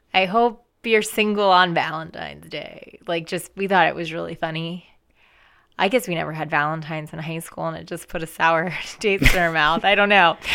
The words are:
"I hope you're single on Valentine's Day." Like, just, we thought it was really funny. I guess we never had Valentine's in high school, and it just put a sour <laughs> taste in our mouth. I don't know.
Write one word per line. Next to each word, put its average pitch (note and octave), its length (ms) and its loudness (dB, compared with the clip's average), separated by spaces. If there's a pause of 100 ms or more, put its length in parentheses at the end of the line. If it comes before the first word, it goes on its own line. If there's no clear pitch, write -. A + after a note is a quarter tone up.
(140)
"I F#3+ 100 4
hope A3+ 400 0 (180)
you're A3 200 2
single G#3 480 0
on F3+ 240 6
Valentine's D#3 760 -8
Day." - 580 -16
Like, E3+ 220 -4
just, - 280 -8
we G3 120 -4
thought F3+ 180 4
it D#3 80 -2
was D#3+ 180 -8
really E3+ 220 -8
funny. E3 520 -8 (920)
I F#3 60 4
guess A#3 220 0
we F3 80 -4
never D#3 160 -6
had D#3 180 -8
Valentine's D#3 600 -4
in E3 80 -12
high D#3+ 180 -8
school, E3 300 -8
and D#3+ 80 -8
it E3 100 -16
just F3 220 -12
put E3 160 -8
a - 20 -6
sour E3 480 2 (120)
<laughs> - 120 -16
taste G3 340 2
in F#3 80 0
our E3+ 120 2
mouth. D#3+ 320 2
I G3 100 4
don't G#3 140 4
know. F#3+ 280 6 (180)